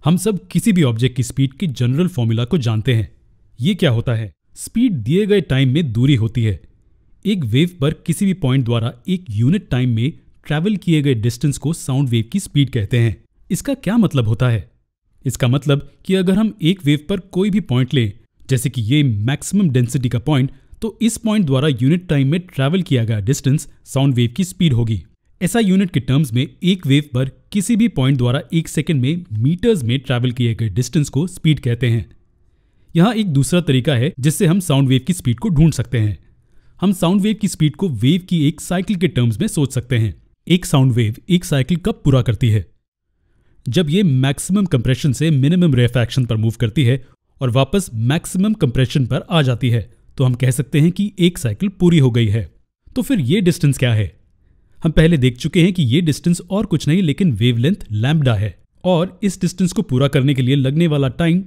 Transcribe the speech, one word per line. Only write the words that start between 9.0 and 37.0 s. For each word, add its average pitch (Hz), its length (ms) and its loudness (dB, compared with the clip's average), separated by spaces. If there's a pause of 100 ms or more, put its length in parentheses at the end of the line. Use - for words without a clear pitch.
एक 185 220 -4
यूनिट 123 400 0
टाइम 127 200 0
में 120 240 -2 (320)
ट्रैवल 170 300 -2
किए 160 260 0
गए 139 120 2
डिस्टेंस 120 440 -2
को 151 160 -4
साउंड 135 360 -2
वेव 113 220 0
की 202 80 -2
स्पीड 143 300 0
कहते 117 300 -2
हैं। 113 280 -2 (240)
इसका 269 220 -4
क्या 240 240 -2
मतलब 143 300 2
होता 117 220 0
है? 107 220 -4 (540)
इसका 127 220 -2
मतलब 143 440 0 (140)
कि 190 80 0
अगर 190 200 2
हम 214 280 0
एक 170 240 0
वेव 143 140 2 (100)
पर 196 100 -4
कोई 190 300 -4
भी 202 100 0
पॉइंट 127 340 -2
लें, 113 200 0 (360)
जैसे 131 200 0
कि 117 120 -6
ये 139 220 2
मैक्सिमम 139 680 0
डेंसिटी 123 400 0
का 120 100 -2
पॉइंट, 131 320 0 (300)
तो - 200 -10
इस 226 160 0
पॉइंट 214 280 0
द्वारा 135 220 0
यूनिट 147 420 0
टाइम 139 180 2
में 160 120 0
ट्रैवल 165 420 -2
किया 127 220 0
गया 110 160 -2
डिस्टेंस 131 480 0 (180)
साउंड 139 280 0
वेव 120 240 0
की 190 60 0
स्पीड 170 300 0
होगी। 110 300 0 (380)
एसआई 226 220 0
यूनिट 190 280 2
के 143 80 0
टर्म्स 131 340 0
में 127 140 0 (160)
एक 180 240 0
वेव 143 160 4 (100)
पर 135 160 -2 (220)
किसी 208 240 0
भी 226 120 4
पॉइंट 139 300 0
द्वारा 123 240 0 (120)
एक 165 140 0
सेकंड 156 340 -2
में 165 320 -2
मीटर्स 160 500 0
में 113 160 -2
ट्रैवल 123 320 -2
किए 117 240 -2
गए 110 140 -4
डिस्टेंस 127 400 -2
को 151 180 -2
स्पीड 156 320 0
कहते 120 300 -2
हैं। 117 200 -2 (840)
यहाँ 190 180 4
एक 214 140 -2
दूसरा 143 340 0
तरीका 131 340 0
है 123 240 -2
जिससे 151 260 0
हम 170 140 2
साउंड 139 300 0
वेव 127 180 2
की 180 60 0
स्पीड - 260 -2
को 226 100 -4
ढूंढ 156 240 4
सकते - 240 -4
हैं। 104 220 -2 (600)
हम 190 100 2
साउंड 185 300 0